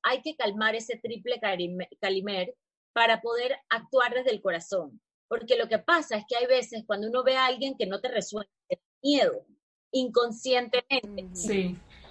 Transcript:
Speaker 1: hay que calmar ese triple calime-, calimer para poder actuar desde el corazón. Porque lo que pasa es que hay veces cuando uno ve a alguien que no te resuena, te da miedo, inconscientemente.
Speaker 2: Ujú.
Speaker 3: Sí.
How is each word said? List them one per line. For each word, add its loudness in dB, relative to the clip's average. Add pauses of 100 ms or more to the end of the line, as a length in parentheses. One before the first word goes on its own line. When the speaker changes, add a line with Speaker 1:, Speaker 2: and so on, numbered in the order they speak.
Speaker 1:
hay 0
que -8
calmar 0
ese -6
triple -6
calime-, -4 (100)
calimer -2 (380)
para 4
poder -2 (120)
actuar 0
desde 0
el -2
corazón. -4 (260)
Porque 2
lo 0
que 0
pasa 2
es -6
que -2
hay 2
veces 2
cuando -2
uno 0
ve 4
a 4
alguien -2
que -2
no -4
te -6
resuena, -4 (200)
te -2
da -18 (200)
miedo, 2 (460)
inconscientemente. 0
Speaker 2:
Ujú. -14
Speaker 3:
Sí. 0 (340)